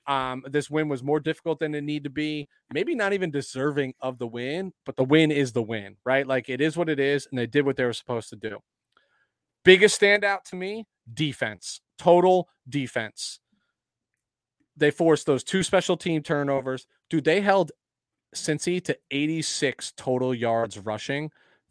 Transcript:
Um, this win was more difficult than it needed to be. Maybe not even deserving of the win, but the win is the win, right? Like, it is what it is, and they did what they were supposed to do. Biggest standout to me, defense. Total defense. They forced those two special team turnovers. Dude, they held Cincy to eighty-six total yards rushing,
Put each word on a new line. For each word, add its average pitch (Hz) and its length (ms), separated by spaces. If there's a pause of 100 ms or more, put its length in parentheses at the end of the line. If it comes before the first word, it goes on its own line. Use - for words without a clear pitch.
Um, 131 400
this 143 240
win 156 180
was 131 140
more 147 160
difficult 156 400
than 151 160
it 147 80
needed 147 220
to 143 40
be. 151 380 (260)
Maybe 233 220
not 202 180
even 185 160
deserving 139 720
of 127 160
the 123 80
win, 135 480 (100)
but - 120
the 131 80
win 156 260
is 143 220
the 117 100
win, 104 420
right? 135 220
Like, 131 240
it 127 120
is 156 140
what 165 140
it 147 100
is, 139 280
and 135 100
they 120 80
did 143 180
what 135 120
they 135 80
were 120 100
supposed 117 360
to 113 60
do. 107 220 (1080)
Biggest 190 360
standout 202 460
to - 100
me, 202 320 (260)
defense. 120 680 (180)
Total 175 500 (180)
defense. 123 720 (1400)
They 147 140
forced 160 380
those 135 160
two 190 180
special 185 340
team 160 280
turnovers. 139 640 (220)
Dude, 156 160
they 170 160
held 196 300 (600)
Cincy 175 520
to - 120 (140)
eighty-six 147 840
total 127 380
yards 113 460
rushing, 135 520 (400)